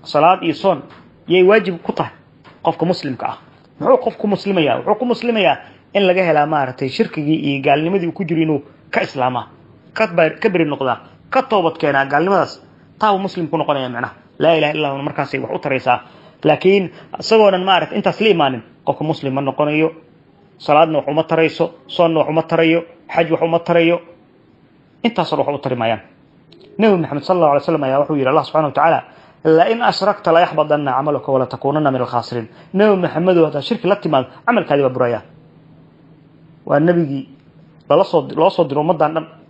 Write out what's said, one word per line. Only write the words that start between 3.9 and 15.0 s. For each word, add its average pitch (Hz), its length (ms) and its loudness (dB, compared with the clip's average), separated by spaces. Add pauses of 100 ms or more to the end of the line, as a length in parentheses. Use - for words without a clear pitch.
qofku 214 220 -6
muslimayaa? 180 520 -2
Wuxuu 202 200 -4
ku 247 60 -4
muslimayaa 226 520 0 (380)
in 202 120 2
laga 180 160 2
helaa 151 240 2
maaragtay 139 420 -4
shirkigii 156 500 -2 (100)
iyo 139 140 -4
gaalnimadii 160 440 0
uu 160 60 -4
ku 196 120 -8
jiro 160 180 -2
inuu 156 200 -2 (280)
ka 214 120 -2
islaamaa, 127 460 -4 (460)
ka 220 120 0
bar-, 170 340 0
ka 220 80 0
beri 175 160 0
noqdaa, 139 340 -2 (320)
ka 262 120 0
toobad 185 360 0
keenaa 139 280 0
gaalnimadaas. 160 560 0 (360)
Taa 214 140 2
uu 196 60 0
muslim 180 300 -6
ku 160 80 -4
noqonayaa 139 320 -2
macnaha. 120 260 -8 (240)
Laa 160 160 4
ilaaha 151 200 0
illa 151 160 -2
Allah 139 120 -6